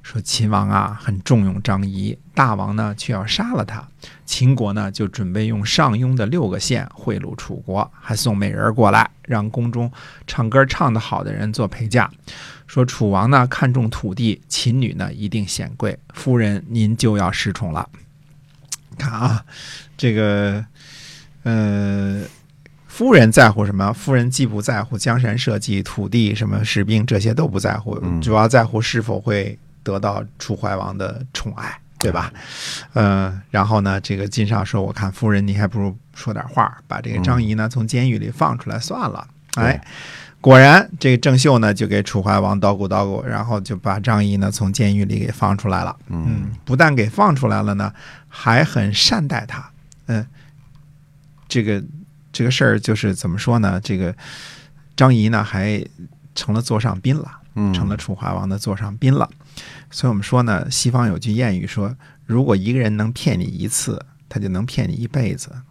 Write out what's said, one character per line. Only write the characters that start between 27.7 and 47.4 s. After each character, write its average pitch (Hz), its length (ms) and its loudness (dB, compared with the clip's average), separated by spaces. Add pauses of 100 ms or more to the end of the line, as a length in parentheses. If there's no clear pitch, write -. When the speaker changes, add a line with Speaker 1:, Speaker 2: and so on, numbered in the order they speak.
Speaker 1:
乎， 104 280 -6
Speaker 2:
嗯。 87 180 -2
Speaker 1:
主 107 120 0
要 110 160 6
在 117 160 6
乎 110 180 -2
是 117 180 0
否 104 200 -4
会 104 360 -2 (280)
得 98 140 -2
到 101 260 -2 (140)
楚 - 160 -6
怀 98 220 -4
王 98 200 -8
的 110 380 -8
宠 - 220 -8
爱， - 200 -12 (220)
对 92 140 0
吧？ 85 200 -4 (640)
Speaker 2:
对。 120 80 4
Speaker 1:
呃， 98 480 0
然 104 160 2
后 107 140 2
呢， 98 200 0
这 101 160 -4
个 98 120 -4
晋 104 180 -2
上 101 180 0
说 101 220 -2
：“我 101 60 -6
看 98 180 -4
夫 110 180 -2
人， 101 160 2
你 98 120 0
还 104 100 2
不 101 140 -2
如 101 160 -2 (180)
说 - 180 -8
点 104 140 -6
话 120 160 0
儿， - 140 0 (100)
把 - 140 -8
这 117 100 -10
个 110 80 -4
张 120 240 2
仪 107 120 0
呢， 110 120 0
Speaker 2:
嗯。 113 40 -2
Speaker 1:
从 120 140 -2
监 127 240 2
狱 113 80 2
里 107 140 -4
放 127 260 -2
出 113 140 -12
来 110 80 -6
算 165 320 -6
了。” - 160 -12 (320)
哎， 117 140 2
Speaker 2:
对。 - 80 -4 (600)
Speaker 1:
果 131 160 10
然， 143 320 10 (120)
这 135 100 4
个 123 60 6
郑 131 200 4
袖 131 220 6
呢， 104 160 4
就 98 140 -2
给 101 120 2
楚 98 220 -2
怀 101 160 2
王 98 220 0
叨 101 80 4
咕 98 200 0
叨 101 160 0
咕， 98 200 -4
然 110 200 -4
后 110 160 -2
就 95 160 -6
把 98 220 -2
张 104 260 2
仪 101 120 2
呢， 101 160 2
从 98 200 -2
监 101 240 2
狱 101 80 2
里 104 140 -2
给 110 140 -4
放 101 260 0
出 107 80 -6
来 90 160 0
了。 90 140 -6 (100)
Speaker 2:
嗯。 82 220 -6
Speaker 1:
嗯， - 240 -4 (120)
不 127 120 0
但 151 180 4
给 110 140 0
放 196 260 2
出 131 140 -2